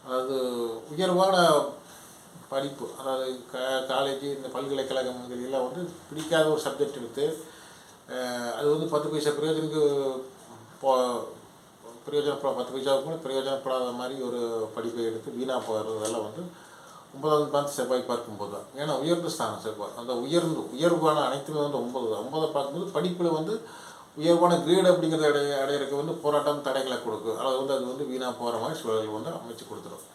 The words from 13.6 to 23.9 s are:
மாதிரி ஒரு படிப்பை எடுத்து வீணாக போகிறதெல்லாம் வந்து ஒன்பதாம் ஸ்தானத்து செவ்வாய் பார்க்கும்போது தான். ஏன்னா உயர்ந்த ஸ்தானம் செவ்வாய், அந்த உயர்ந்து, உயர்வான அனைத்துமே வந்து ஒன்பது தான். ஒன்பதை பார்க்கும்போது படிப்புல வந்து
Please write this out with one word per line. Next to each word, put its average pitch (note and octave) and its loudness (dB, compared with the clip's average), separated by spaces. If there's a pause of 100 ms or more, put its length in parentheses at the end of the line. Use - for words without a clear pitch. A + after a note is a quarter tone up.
மாதிரி B2+ -6
ஒரு A#2+ -2 (340)
படிப்பை A#2 -4
எடுத்து A2 -4
வீணாக B2+ -2
போகிறதெல்லாம் A2 -2
வந்து A2+ -8 (680)
ஒன்பதாம் D3 2
ஸ்தானத்து C#3+ 0
செவ்வாய் B2 0
பார்க்கும்போது G#2 -6
தான். - -10 (100)
ஏன்னா D3 -2
உயர்ந்த E3+ 0
ஸ்தானம் A2 -4
செவ்வாய், G#2 -6
அந்த A#2+ -6
உயர்ந்து, D#3 2 (100)
உயர்வான D#3 4
அனைத்துமே C#3 -2
வந்து C#3 0
ஒன்பது A#2+ -4
தான். G#2+ -2
ஒன்பதை D3+ -2
பார்க்கும்போது C#3+ -2
படிப்புல F3 2
வந்து D#3+ 0 (640)